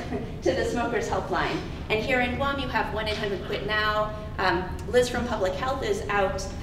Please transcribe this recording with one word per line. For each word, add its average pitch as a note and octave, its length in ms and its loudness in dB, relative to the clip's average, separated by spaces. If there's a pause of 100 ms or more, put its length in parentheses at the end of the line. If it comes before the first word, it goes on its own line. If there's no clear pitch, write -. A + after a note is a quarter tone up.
(180)
<laughs> - 240 -8
to F4 100 4
the A#3 120 0
smoker's A#3 440 0
helpline. E3+ 480 0 (340)
And A3 140 2
here B3+ 160 4
in A#3+ 160 0
Guam, C#4 240 0
you B3+ 80 -2
have G#3+ 260 0
one G#3+ 140 -2
eight G#3+ 80 0
hundred G3+ 300 -2
quit E3+ 200 -4
now. G#3+ 480 2 (240)
Um, F3+ 260 2 (240)
Liz B3 200 6
from A#3+ 180 -2
Public F#3+ 280 0
Health C4 280 -2
is G#3 280 0
out, G3 360 2 (160)